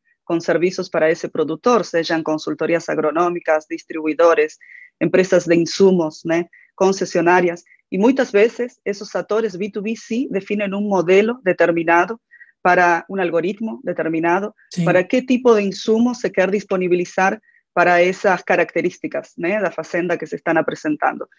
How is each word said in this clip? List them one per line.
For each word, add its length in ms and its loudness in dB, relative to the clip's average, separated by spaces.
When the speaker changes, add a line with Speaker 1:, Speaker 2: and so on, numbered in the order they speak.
Speaker 1:
com 140 -2
serviços 500 -2
para 220 0
esse 160 -4
produtor, 580 0
sejam 380 -2
consultorias 640 -4
agronômicas, 800 -2
distribuidores, 880 0
empresas 460 2
de 100 2
insumos, 680 2
né, 200 -2
concessionárias, 880 0
e 80 -4
muitas 320 2
vezes 520 0
esses 320 -8
atores 400 -2
B 140 -6
dois 140 -8
B 120 -4
sim 360 -6
definem 420 -4
um 80 -4
modelo 600 2
determinado 760 2
para 480 2
um 100 -6
algoritmo 680 -4
determinado, 680 -2
Speaker 2:
Sim. 100 -2
Speaker 1:
para 180 4
que 200 0
tipo 340 2
de 60 2
insumo 520 0
se 160 -6
quer 220 0
disponibilizar 880 -2
para 280 4
essas 420 0
características, 920 -2
né, 240 -2
da 100 -2
fazenda 460 -4
que 100 -8
se 80 -10
estão 220 -2
apresentando. 680 -4